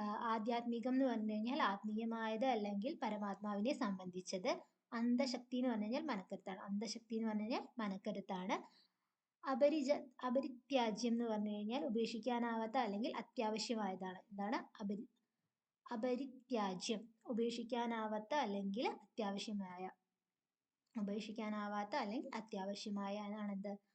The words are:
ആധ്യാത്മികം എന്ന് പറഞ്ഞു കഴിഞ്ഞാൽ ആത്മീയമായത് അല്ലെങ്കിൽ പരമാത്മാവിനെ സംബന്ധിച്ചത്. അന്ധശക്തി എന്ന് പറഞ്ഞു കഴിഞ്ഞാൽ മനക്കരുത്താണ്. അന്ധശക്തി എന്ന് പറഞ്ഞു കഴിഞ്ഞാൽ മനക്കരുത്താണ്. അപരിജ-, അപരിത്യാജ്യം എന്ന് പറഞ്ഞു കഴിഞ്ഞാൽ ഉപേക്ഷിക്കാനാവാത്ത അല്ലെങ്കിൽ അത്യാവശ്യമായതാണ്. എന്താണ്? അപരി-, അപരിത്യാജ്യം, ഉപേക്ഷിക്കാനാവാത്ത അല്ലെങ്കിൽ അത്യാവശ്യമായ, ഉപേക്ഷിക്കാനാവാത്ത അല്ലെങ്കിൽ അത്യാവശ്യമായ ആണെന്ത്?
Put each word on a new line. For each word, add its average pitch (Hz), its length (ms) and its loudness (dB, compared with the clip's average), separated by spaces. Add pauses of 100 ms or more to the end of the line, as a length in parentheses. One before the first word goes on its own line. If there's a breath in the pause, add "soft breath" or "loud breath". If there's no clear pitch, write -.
ആധ്യാത്മികം 233 840 2
എന്ന് 262 120 6
പറഞ്ഞു 220 280 2
കഴിഞ്ഞാൽ 240 300 2
ആത്മീയമായത് 220 840 0
അല്ലെങ്കിൽ 208 580 2
പരമാത്മാവിനെ 208 680 0
സംബന്ധിച്ചത്. 185 880 -2 (320)
അന്ധശക്തി 247 640 2
എന്ന് 254 120 2
പറഞ്ഞു 214 160 2
കഴിഞ്ഞാൽ 262 200 0
മനക്കരുത്താണ്. 196 560 -4
അന്ധശക്തി 208 540 -4
എന്ന് 226 140 0
പറഞ്ഞു 214 140 0
കഴിഞ്ഞാൽ 277 260 -2 (100)
മനക്കരുത്താണ്. 190 1000 -2 (680 loud breath)
അപരിജ-, 277 760 4
അപരിത്യാജ്യം 240 840 2
എന്ന് 233 120 2
പറഞ്ഞു 214 260 0
കഴിഞ്ഞാൽ 214 340 -2
ഉപേക്ഷിക്കാനാവാത്ത 233 920 0
അല്ലെങ്കിൽ 226 400 0
അത്യാവശ്യമായതാണ്. 208 1000 -2
എന്താണ്? 214 640 -4
അപരി-, 208 260 -4 (840)
അപരിത്യാജ്യം, 226 1160 0 (180)
ഉപേക്ഷിക്കാനാവാത്ത 233 1080 0
അല്ലെങ്കിൽ 202 540 2
അത്യാവശ്യമായ, 196 1000 -4 (1120)
ഉപേക്ഷിക്കാനാവാത്ത 208 960 -2
അല്ലെങ്കിൽ 240 380 0
അത്യാവശ്യമായ 202 840 -4
ആണെന്ത്? 202 580 -4 (180)